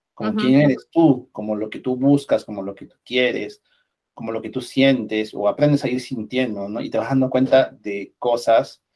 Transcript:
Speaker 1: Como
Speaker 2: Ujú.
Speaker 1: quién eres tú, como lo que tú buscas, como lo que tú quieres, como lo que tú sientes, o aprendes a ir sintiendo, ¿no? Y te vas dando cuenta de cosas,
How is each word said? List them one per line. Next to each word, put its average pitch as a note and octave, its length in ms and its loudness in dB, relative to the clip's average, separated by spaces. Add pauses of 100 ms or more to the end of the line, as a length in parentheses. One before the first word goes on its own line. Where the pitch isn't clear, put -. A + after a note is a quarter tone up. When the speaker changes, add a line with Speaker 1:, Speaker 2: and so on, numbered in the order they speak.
(140)
Speaker 1:
Como A2 160 -4
Speaker 2:
Ujú. G#2+ 80 -4
Speaker 1:
quién C3 220 4
eres C#3 320 2
tú, D#3+ 400 4
como G#2+ 240 -6
lo G#2+ 140 -6
que - 100 -14
tú B2+ 160 -4
buscas, C#3 480 2
como G2+ 180 -10
lo F#2+ 140 -10
que F#2 100 -18
tú - 80 -20 (100)
quieres, B2+ 580 -2 (520)
como A2+ 180 -8
lo A2 100 -6
que A2 80 -10
tú C3 100 -6
sientes, A2 720 0
o G2+ 140 -4
aprendes C#3+ 380 2
a C3 40 -4
ir B2+ 120 -2
sintiendo, A2 680 -6
¿no? G#2+ 120 -8
Y A2+ 100 -10
te A2+ 80 -4
vas A2+ 120 -4
dando C3 200 2
cuenta C3 400 2
de G2+ 480 -10
cosas, A#2+ 640 0 (140)